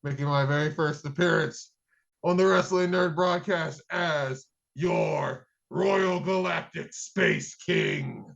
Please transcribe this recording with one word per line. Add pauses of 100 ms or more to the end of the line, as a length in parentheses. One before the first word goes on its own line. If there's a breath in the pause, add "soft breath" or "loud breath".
making
my
very
first
appearance (520)
on
the
Wrestling
Nerd
broadcast (100)
as (300)
your (240)
Royal
Galactic
Space
King. (100)